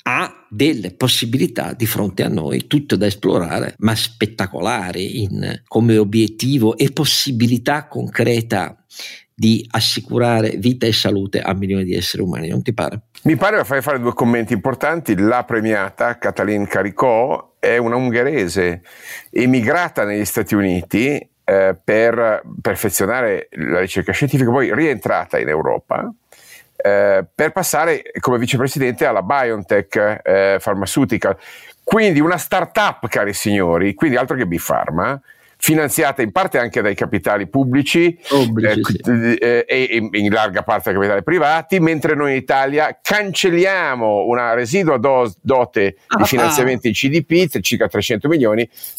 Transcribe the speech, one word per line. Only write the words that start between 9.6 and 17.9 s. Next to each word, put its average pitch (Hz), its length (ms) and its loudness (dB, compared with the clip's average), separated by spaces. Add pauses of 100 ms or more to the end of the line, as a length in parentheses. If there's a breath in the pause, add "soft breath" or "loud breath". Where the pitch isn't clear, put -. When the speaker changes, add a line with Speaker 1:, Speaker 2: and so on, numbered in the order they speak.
Speaker 1:
assicurare 117 800 0
vita 123 360 -2
e 113 60 2
salute 98 480 -2
a - 140 -4
milioni 95 300 -2
di 90 100 -2
esseri - 280 -4
umani, 82 260 -4
non - 140 -4
ti 113 120 -2
pare? 87 260 -6 (220)
Speaker 2:
Mi 156 140 2
pare, 196 280 2
fai 131 180 0
fare 143 160 -2
due 123 140 0
commenti 120 400 0
importanti. 131 640 -2
La 117 280 2
premiata, 110 720 -2
Katalin 101 480 -2
Karikó, 110 920 0
è 110 180 2
una 120 200 0